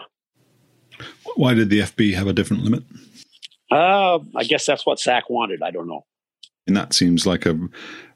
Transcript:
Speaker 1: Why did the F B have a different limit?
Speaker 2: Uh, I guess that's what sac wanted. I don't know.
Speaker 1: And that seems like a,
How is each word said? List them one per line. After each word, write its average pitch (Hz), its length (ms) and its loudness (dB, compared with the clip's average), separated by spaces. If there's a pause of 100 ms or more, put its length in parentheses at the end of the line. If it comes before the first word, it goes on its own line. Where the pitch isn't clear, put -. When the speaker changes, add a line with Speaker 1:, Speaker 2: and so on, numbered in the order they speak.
(1400)
Speaker 1:
Why 127 180 4
did 113 160 4
the 104 140 4
F - 120 -8
B 107 180 2
have 92 140 -2
a 98 60 0
different 98 300 0
limit? 107 200 0 (880)
Speaker 2:
Uh, 180 480 4 (160)
I 120 80 -2
guess 143 220 0
that's 139 200 0
what 143 140 0
sac 123 300 0
wanted. 113 320 -4
I 82 100 -4
don't 85 160 -8
know. 80 180 -12 (600)
Speaker 1:
And 95 120 2
that - 160 -4
seems 87 340 4
like 87 180 0
a, 82 140 0 (560)